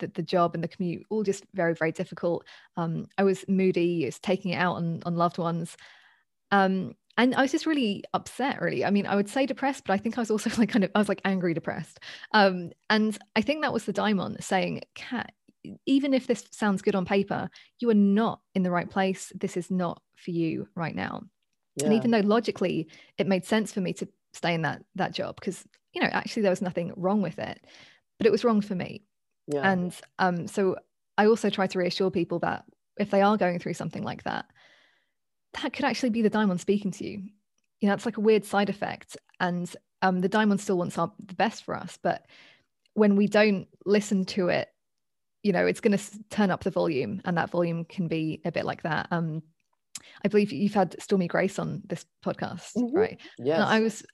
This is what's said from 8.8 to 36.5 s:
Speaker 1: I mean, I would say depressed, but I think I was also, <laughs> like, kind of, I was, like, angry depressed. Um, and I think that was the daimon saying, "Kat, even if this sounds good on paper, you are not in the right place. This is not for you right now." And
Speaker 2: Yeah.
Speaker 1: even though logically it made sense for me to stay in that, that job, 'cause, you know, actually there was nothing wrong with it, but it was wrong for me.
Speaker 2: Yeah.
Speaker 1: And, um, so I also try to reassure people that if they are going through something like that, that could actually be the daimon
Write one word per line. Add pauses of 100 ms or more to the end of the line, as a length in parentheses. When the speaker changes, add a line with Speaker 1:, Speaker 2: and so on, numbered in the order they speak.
Speaker 1:
I
mean,
I
would
say
depressed,
but
I
think
I
was
also,
<laughs>
like,
kind
of,
I
was,
like,
angry
depressed. (320)
Um, (180)
and (200)
I
think
that
was
the
daimon
saying, (140)
"Kat, (520)
even
if
this
sounds
good
on
paper, (280)
you
are
not (140)
in
the
right
place.
This
is
not (140)
for
you
right
now." (600)
And
Speaker 2:
Yeah.
Speaker 1:
even
though
logically (300)
it
made
sense
for
me
to (240)
stay
in
that, (120)
that
job,
'cause, (260)
you
know,
actually
there
was
nothing
wrong
with
it, (540)
but
it
was
wrong
for
me. (420)
Speaker 2:
Yeah.
Speaker 1:
And, (240)
um,
so (420)
I
also
try
to
reassure
people
that (320)
if
they
are
going
through
something
like
that, (1160)
that
could
actually
be
the
daimon